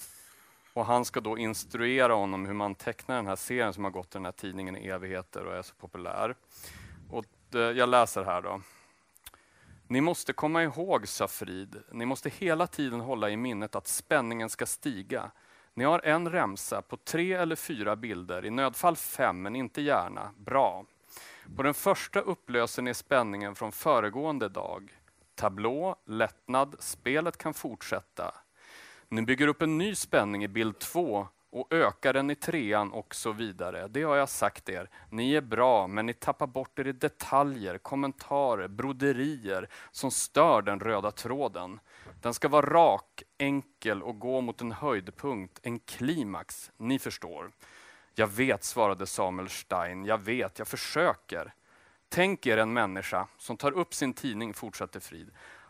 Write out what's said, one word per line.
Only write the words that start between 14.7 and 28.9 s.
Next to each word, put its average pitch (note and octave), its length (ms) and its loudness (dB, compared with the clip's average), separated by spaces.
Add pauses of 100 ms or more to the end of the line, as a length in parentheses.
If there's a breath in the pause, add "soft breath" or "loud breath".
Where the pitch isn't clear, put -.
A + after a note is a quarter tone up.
Ni A#2+ 100 -2
har E3 220 4
en E3 260 2
remsa G#2+ 500 -2
på - 160 -12
tre F3+ 360 -2
eller E3+ 220 0
fyra G#2 400 -2
bilder, F#2 500 -6
i G#2 40 -4
nödfall C3+ 460 2
fem, G2 460 0
men G#2 140 -6
inte C3 260 -6
gärna. G#2 560 0
Bra. G2+ 480 2 (720 loud breath)
På C3+ 80 -2
den C#3+ 100 4
första - 460 2
upplöser B2+ 640 0
ni B2 120 -2
spänningen G#2 640 0
från G#2+ 160 -6
föregående B2+ 800 0
dag. F#2 420 -8 (440)
Tablå, A#2 600 0 (100)
lättnad, B2 720 0
spelet D#3 580 -2
kan D#3 160 -4
fortsätta. - 800 -6 (800 loud breath)